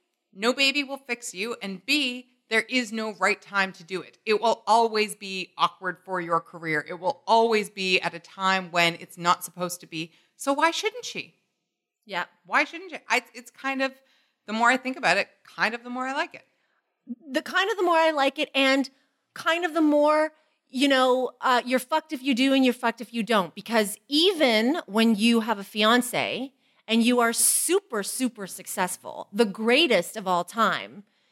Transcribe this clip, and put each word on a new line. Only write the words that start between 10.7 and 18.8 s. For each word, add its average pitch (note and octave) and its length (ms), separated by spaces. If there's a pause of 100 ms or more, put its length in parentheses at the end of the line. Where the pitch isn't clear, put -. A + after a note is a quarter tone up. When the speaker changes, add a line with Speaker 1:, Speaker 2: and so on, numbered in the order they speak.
Speaker 1:
shouldn't G#4+ 340
she? D#3+ 300 (720)
Speaker 2:
Yeah. F3+ 200 (200)
Speaker 1:
Why B3 200
shouldn't E4+ 260
you? B3 80 (100)
I, B3 140 (100)
it's B3 180
kind C4+ 300
of, C4+ 120 (540)
the G#3 60
more A#3 160
I B3+ 80
think C4 200
about F#3+ 200
it, - 120 (140)
kind G3 320
of A#3+ 80
the B3 60
more B3+ 180
I C4+ 60
like E4 200
it. - 120 (840)
Speaker 2:
The D4+ 120
kind F#4 260
of G4+ 80
the F#4 60
more F4 120
I D#4+ 160
like C#4 280
it, D4+ 160
and C4+ 340 (440)